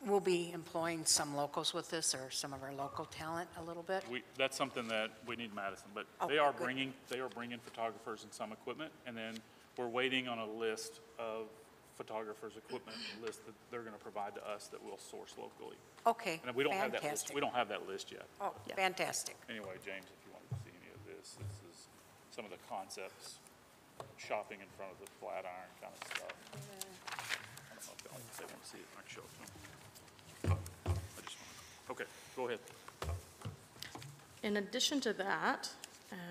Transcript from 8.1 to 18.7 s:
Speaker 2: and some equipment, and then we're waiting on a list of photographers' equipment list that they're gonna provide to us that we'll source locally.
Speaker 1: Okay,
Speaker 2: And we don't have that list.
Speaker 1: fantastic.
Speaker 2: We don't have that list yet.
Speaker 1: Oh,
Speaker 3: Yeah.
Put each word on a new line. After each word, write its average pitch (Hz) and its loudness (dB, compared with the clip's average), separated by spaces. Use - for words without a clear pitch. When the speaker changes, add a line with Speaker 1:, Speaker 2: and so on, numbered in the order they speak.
Speaker 2:
and 104 -14
some 110 -4
equipment, 127 -4
and 117 -4
then 113 -4
we're 123 2
waiting 127 6
on 120 2
a 110 0
list 110 0
of 110 0
photographers' 110 -4
equipment 110 -6
list - -4
that 110 -12
they're 120 -2
gonna 110 -8
provide 101 -2
to - -6
us 104 -4
that - -8
we'll 101 -6
source - -10
locally. 113 -8
Speaker 1:
Okay, 196 4
Speaker 2:
And 123 0
we 131 8
don't 143 6
have 135 4
that 110 2
list. - -4
Speaker 1:
fantastic. 147 2
Speaker 2:
We 143 4
don't 120 2
have 120 6
that 90 0
list 98 -4
yet. 98 -8
Speaker 1:
Oh, 196 2
Speaker 3:
Yeah. - -2